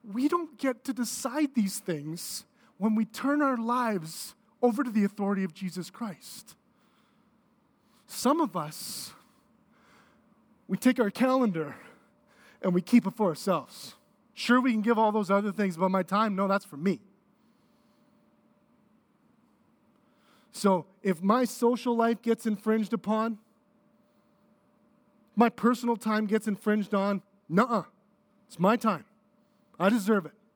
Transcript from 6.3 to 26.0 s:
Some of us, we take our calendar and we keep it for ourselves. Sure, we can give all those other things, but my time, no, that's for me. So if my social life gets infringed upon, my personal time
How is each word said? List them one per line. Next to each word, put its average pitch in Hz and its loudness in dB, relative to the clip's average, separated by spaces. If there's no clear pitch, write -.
Some 285 0
of 285 -2
us, - -10
we 185 -2
take 254 2
our 202 2
calendar 214 0
and 185 0
we 175 2
keep 240 4
it 190 -6
for 208 0
ourselves. - -4
Sure, 247 2
we 254 2
can 214 0
give 220 2
all 220 4
those 208 -2
other 202 2
things, 185 -2
but 185 2
my 190 2
time, 208 0
no, 196 0
that's 196 0
for 143 -16
me. 165 -2
So 185 2
if 185 -2
my 226 2
social 240 0
life 226 2
gets 226 0
infringed 220 0
upon, 220 -2
my 233 6
personal 233 0
time 214 -2